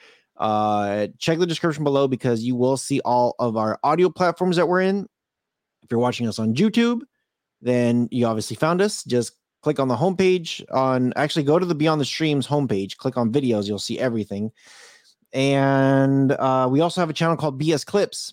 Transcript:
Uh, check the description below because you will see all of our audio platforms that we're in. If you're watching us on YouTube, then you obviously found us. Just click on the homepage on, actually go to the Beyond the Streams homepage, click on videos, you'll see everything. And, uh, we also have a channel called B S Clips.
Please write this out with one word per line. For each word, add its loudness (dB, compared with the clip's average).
Uh, 0
check 0
the 0
description -2
below 2
because -2
you -2
will 2
see -2
all 2
of -2
our 0
audio 4
platforms 0
that 2
we're 2
in. 0
If -18
you're 0
watching 0
us -6
on 0
YouTube, 2
then 2
you 0
obviously -2
found 0
us. -2
Just -2
click 0
on 0
the 0
homepage 0
on, 2
actually -2
go 4
to 0
the -2
Beyond 2
the -2
Streams -2
homepage, -2
click -6
on 0
videos, 0
you'll -4
see -6
everything. -4
And, 4
uh, 0
we 2
also 0
have 0
a -6
channel 0
called -4
B -2
S -2
Clips. -2